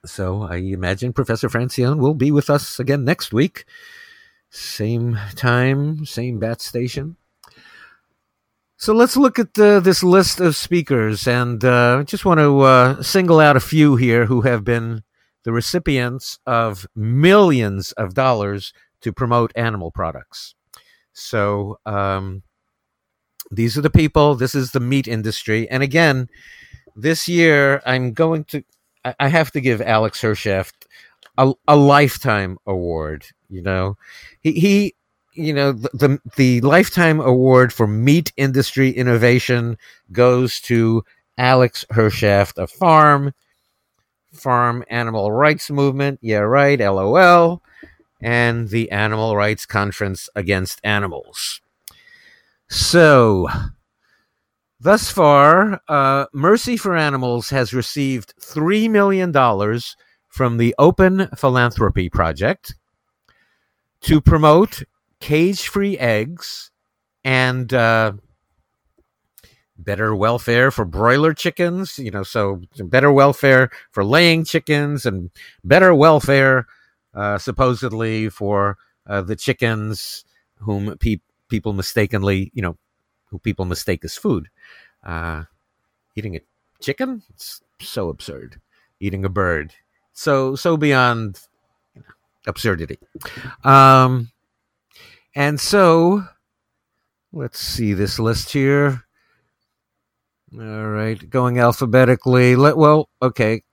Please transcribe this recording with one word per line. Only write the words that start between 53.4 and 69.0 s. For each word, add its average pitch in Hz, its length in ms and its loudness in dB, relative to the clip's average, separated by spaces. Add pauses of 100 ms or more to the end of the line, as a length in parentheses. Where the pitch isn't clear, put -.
thus 196 300 0
far, 160 800 4
uh, 139 440 0
Mercy 208 440 0
for 190 200 -4
Animals 127 540 -2
has 127 240 -2
received 131 680 -6
three 202 480 -2
million 196 440 0
dollars 117 640 0 (320)
from 120 300 -2
the 117 200 0
Open 185 580 2
Philanthropy 117 720 0
Project 85 640 -4 (1300)
to 156 180 2
promote 156 640 4 (380)
cage-free 190 800 -2
eggs 120 720 -6 (540)
and, 127 480 -2
uh, 113 400 2 (1700)